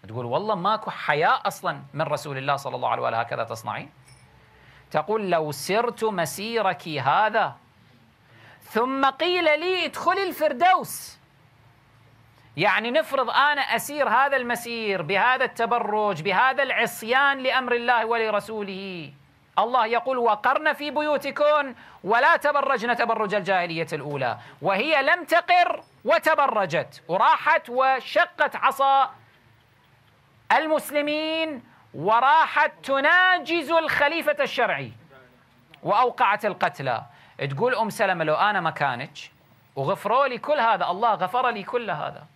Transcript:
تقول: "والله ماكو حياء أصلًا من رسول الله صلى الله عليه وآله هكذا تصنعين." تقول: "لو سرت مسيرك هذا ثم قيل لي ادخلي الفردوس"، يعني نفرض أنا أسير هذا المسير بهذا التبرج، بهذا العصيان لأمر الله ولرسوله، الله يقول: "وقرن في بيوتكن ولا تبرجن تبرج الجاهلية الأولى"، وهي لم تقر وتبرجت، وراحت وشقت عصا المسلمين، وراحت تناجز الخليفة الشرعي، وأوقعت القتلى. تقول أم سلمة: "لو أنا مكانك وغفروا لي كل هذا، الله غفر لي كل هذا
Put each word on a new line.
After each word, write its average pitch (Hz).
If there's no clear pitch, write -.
تقول: 117
"والله 190
ماكو 208
حياء 170
أصلًا 160
من 147
رسول 143
الله 139
صلى 131
الله 123
عليه 123
وآله 120
هكذا 120
تصنعين." 113
تقول: 196
"لو 160
سرت 226
مسيرك 208
هذا 160
ثم 269
قيل 311
لي 359
ادخلي 370
الفردوس"، 302
يعني 208
نفرض 269
أنا 285
أسير 262
هذا 269
المسير 233
بهذا 226
التبرج، 214
بهذا 247
العصيان 254
لأمر 247
الله 240
ولرسوله، 202
الله 233
يقول: 240
"وقرن 247
في 294
بيوتكن 294
ولا 254
تبرجن 269
تبرج 220
الجاهلية 175
الأولى"، 135
وهي 240
لم 320
تقر 339
وتبرجت، 240
وراحت 277
وشقت 262
عصا 269
المسلمين، 302
وراحت 269
تناجز 320
الخليفة 294
الشرعي، 180
وأوقعت 214
القتلى. 139
تقول 208
أم 214
سلمة: 185
"لو 151
أنا 196
مكانك 143
وغفروا 202
لي 247
كل 294
هذا، 202
الله 208
غفر 190
لي 208
كل 233
هذا 147